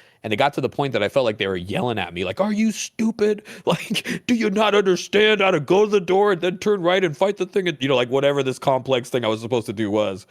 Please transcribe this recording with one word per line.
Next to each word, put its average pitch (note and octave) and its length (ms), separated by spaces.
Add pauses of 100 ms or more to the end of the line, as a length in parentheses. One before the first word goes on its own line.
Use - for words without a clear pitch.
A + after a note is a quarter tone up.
(220)
and A2 100
it G#2 40
got C#3 180
to - 60
the B2 80
point C#3 240
that G#2+ 100
I G2+ 60
felt C3 160
like A2 140
they G2+ 80
were F#2+ 100
yelling A2+ 420
at F2 140
me, F2+ 120
like, F#2 160
Are G#3+ 120
you G#3+ 200
stupid? G#3+ 760
<laughs> - 180
Like, - 640
do B3 80
you A3 160
not G#3 240
understand G3+ 680
how F#3+ 100
to E3+ 100
go F3+ 240
to G#3+ 60
the G#3 100
door F#3+ 320
and F3 80
then F3 180
turn G#3 240
right F3+ 200
and D#3+ 140
fight G3+ 220
the F3+ 80
thing? F#3+ 220
And, D#3 120
you - 80
know, C#3 80
like, B2 140
whatever C#3 320
this C3 160
complex B2+ 500
thing B2 160
I A2 40
was A2 120
supposed A2+ 260
to A#2+ 60
do G#2 180
was. G2+ 400